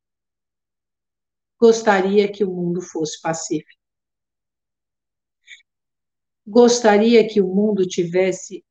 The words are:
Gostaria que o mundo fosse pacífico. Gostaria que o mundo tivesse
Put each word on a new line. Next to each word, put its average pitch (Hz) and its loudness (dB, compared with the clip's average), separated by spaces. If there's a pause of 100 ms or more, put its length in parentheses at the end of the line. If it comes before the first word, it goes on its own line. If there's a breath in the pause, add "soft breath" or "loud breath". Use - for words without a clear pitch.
(1600)
Gostaria 202 2
que - -8
o 190 -2
mundo 175 -6
fosse 160 -8
pacífico. 165 -8 (2750 loud breath)
Gostaria 226 4
que 208 0
o 185 2
mundo 190 -2
tivesse 180 -4